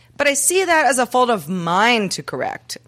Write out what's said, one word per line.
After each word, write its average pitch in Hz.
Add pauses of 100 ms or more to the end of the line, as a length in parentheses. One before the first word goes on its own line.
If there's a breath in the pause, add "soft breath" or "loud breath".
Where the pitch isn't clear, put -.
(160 loud breath)
But 294
I 285
see 359
that 320
as 254
a 254
fault 254
of 180
mine 190
to 151
correct, -